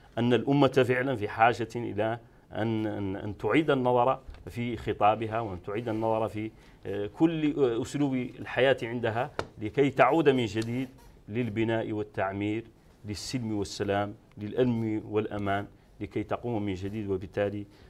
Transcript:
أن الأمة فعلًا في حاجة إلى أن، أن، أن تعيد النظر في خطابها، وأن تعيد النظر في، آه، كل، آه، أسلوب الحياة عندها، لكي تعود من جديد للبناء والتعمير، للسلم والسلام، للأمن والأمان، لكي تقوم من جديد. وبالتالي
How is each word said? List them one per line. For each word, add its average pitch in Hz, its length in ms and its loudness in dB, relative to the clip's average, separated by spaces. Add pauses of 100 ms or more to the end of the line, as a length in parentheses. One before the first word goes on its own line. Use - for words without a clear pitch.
(180)
أن 120 160 4
الأمة 139 340 6 (200)
فعلًا 127 280 2
في 104 120 -4
حاجة 113 480 4
إلى 110 440 -2 (340)
أن، 107 320 0
أن، 101 300 -4
أن 101 220 -8
تعيد 147 340 2
النظر 127 480 2 (300)
في 117 280 -6
خطابها، 110 640 2
وأن 95 220 -6
تعيد 117 280 -4
النظر 110 380 0
في، 107 240 -8 (340)
آه، 101 220 -4
كل، 160 500 2
آه، 123 240 2
أسلوب 139 320 -2
الحياة 127 720 0
عندها، 117 480 -2 (300)
لكي 107 280 2
تعود 143 400 4
من 127 160 4
جديد 117 440 -4 (400)
للبناء 113 600 -2
والتعمير، 104 720 -2 (420)
للسلم 110 520 -4
والسلام، 101 580 -2 (220)
للأمن 110 680 0
والأمان، 104 600 -2 (340)
لكي 104 220 -4
تقوم 117 400 -4
من 101 100 -2
جديد. 98 360 -6
وبالتالي 101 560 -4 (240)